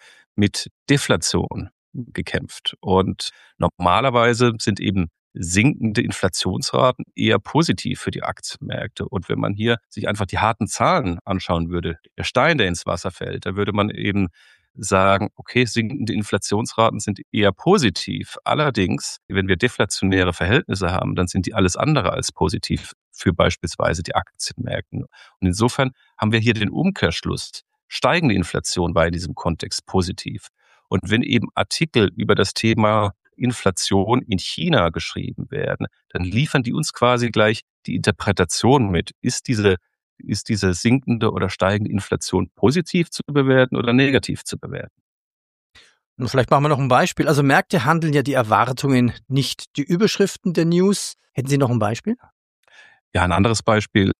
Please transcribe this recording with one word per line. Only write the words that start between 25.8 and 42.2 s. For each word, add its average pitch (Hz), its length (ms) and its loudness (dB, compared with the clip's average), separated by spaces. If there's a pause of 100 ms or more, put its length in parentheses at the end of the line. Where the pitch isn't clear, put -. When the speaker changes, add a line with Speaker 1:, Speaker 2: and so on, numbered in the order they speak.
Speaker 1:
haben 110 140 0
wir 110 80 4
hier 113 120 4
den 107 160 0
Umkehrschluss. - 920 -2 (260)
Steigende 139 460 2
Inflation 87 600 -2
war 82 120 4
in 85 60 0
diesem 85 220 -6
Kontext - 520 -6
positiv. 95 600 -4 (400)
Und 98 200 -2
wenn 110 140 2
eben 107 320 0
Artikel 113 600 0
über 110 200 0
das 101 180 2
Thema 107 600 2 (200)
Inflation 98 840 0
in 95 180 -2
China 135 520 0
geschrieben - 600 -8
werden, 50 360 -4 (240)
dann 87 120 -6
liefern 123 400 0
die 120 120 -6
uns 156 180 -4
quasi 120 380 2
gleich 110 320 2 (240)
die - 80 -4
Interpretation 104 960 2
mit. 87 220 -2 (100)
Ist - 260 -4
diese, 104 280 4 (420)
ist - 320 -6
diese 95 240 0
sinkende 117 560 0
oder 95 180 -2
steigende 101 420 0
Inflation - 640 -2